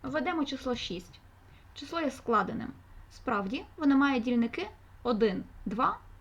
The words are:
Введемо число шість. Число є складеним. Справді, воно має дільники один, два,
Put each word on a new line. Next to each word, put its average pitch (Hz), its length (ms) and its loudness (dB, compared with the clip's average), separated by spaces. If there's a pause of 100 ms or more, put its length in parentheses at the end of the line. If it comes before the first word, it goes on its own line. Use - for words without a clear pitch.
Введемо 302 420 0
число 262 300 -4
шість. - 440 -10 (540)
Число 330 280 -6
є 285 100 0
складеним. - 640 -2 (380)
Справді, 220 540 -4 (120)
воно 277 200 6
має 269 220 6
дільники 240 480 0 (360)
один, 214 400 2 (220)
два, 214 320 0 (240)